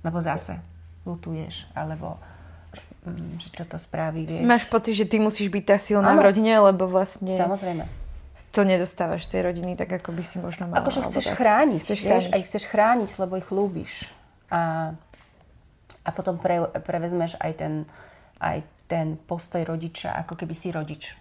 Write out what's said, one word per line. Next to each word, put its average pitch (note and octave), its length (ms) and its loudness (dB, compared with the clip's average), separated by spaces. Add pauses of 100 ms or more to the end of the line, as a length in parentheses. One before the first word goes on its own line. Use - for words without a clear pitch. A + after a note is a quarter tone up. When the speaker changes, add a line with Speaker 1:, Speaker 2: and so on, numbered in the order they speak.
Speaker 1:
Lebo E3+ 160 -2
zase E3 400 -4 (420)
lutuješ, E3 720 -10
alebo, D#3 480 -8 (840)
mm, E3+ 360 -10
že - 140 -14
čo E3+ 100 -12
to E3 140 -10
spraví, D#3+ 500 -6
vieš. E3 160 -2
Speaker 2:
Máš A#3+ 240 6
pocit, A3+ 260 0
že G#3 120 2
ty A3+ 120 0
musíš G#3+ 300 2
byť G3 160 -2
tá G3+ 140 6
silná G3+ 340 4
Speaker 1:
Áno. - 80 8
Speaker 2:
v G3+ 60 8
rodine, G#3+ 340 6
lebo F#3+ 260 8
vlastne F#3 460 0
Speaker 1:
Samozrejme. F#3 560 -2 (680)
Speaker 2:
To G3+ 80 6
nedostávaš F3 580 0
z - 140 -4
tej F#3 80 0
rodiny F3+ 300 -4
tak, F3 180 -4
ako F3+ 180 -6
by E3+ 140 -6
si - 120 -10
možno F3 280 -8
mala, F3 160 0
Speaker 1:
Akože - 180 0
Speaker 2:
alebo - 100 -4
Speaker 1:
chceš C4+ 180 -2
Speaker 2:
tak. - 100 -2
Speaker 1:
chrániť, A#3 420 6
Speaker 2:
Chceš G3+ 220 -2
Speaker 1:
vieš, G3+ 80 -2 (160)
Speaker 2:
chrániť. F3+ 80 -2
Speaker 1:
aj G3 100 2
chceš G3+ 220 -6
chrániť, A3 520 2
lebo F#3 180 -4
ich F#3 140 -6
ľúbiš. F#3+ 420 -2 (580)
A, E3 420 -2 (1080)
a - 100 -6
potom F#3 260 -4
pre-, F3 220 0 (220)
prevezmeš E3+ 580 -2
aj D#3+ 160 -4
ten, D#3 200 -6 (640)
aj D#3+ 200 -4 (280)
ten E3 220 -2 (120)
postoj E3+ 420 -6
rodiča, E3 560 -6
ako E3+ 180 -8
keby E3 180 -8
si F3+ 160 -8
rodič. D#3 520 -8